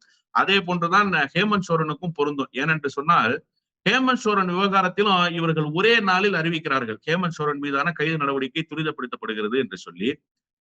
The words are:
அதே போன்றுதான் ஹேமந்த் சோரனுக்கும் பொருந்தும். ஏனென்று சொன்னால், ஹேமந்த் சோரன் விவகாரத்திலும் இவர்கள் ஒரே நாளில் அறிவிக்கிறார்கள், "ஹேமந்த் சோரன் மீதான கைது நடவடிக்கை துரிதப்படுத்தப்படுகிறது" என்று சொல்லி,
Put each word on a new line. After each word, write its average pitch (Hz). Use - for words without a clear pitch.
அதே 170
போன்றுதான் 175
ஹேமந்த் 208
சோரனுக்கும் 160
பொருந்தும். 143
ஏனென்று 147
சொன்னால், 139
ஹேமந்த் 254
சோரன் 196
விவகாரத்திலும் 190
இவர்கள் 160
ஒரே 190
நாளில் 196
அறிவிக்கிறார்கள், 156
"ஹேமந்த் 175
சோரன் 147
மீதான 143
கைது 160
நடவடிக்கை 139
துரிதப்படுத்தப்படுகிறது" 123
என்று 101
சொல்லி, 95